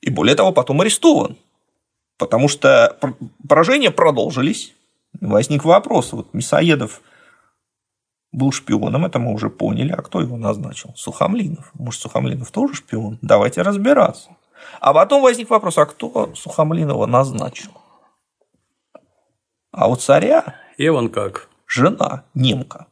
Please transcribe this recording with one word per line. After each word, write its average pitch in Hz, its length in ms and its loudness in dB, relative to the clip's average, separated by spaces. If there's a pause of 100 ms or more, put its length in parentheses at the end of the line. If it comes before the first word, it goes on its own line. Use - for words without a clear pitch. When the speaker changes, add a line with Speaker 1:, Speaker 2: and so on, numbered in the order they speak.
Speaker 1:
И - 100 -4
более 120 240 2
того, 190 180 2
потом 135 280 0
арестован. 220 560 2 (800)
Потому 127 300 2
что 127 520 4
пр-, 131 140 -6 (340)
поражения 226 420 4
продолжились. 139 840 -2 (460)
Возник 143 440 0
вопрос. 185 480 2
Вот - 220 -12
Мясоедов 147 680 0 (1300)
был 131 200 0
шпионом, 123 540 -2
это 170 120 -4
мы 120 140 -2
уже 104 180 -4
поняли. 113 420 -4
А - 100 -8
кто - 180 -6
его 123 160 -4
назначил? 107 600 -8
Сухомлинов. - 760 -4
Может, 120 280 -12
Сухомлинов 127 480 -6
тоже 277 240 -2
шпион? 110 480 -10
Давайте 107 400 2
разбираться. 208 680 0 (500)
А 139 120 2
потом 202 300 4
возник 240 280 2
вопрос, 202 280 0
а 151 80 4
кто - 480 -6
Сухомлинова 151 720 -2
назначил? 123 640 -2 (2000)
А 180 160 0
у 123 80 0
царя 156 600 2 (220)
Speaker 2:
Эван 139 300 0
как? 101 400 -8 (180)
Speaker 1:
жена - 580 -2 (100)
немка. 127 580 -2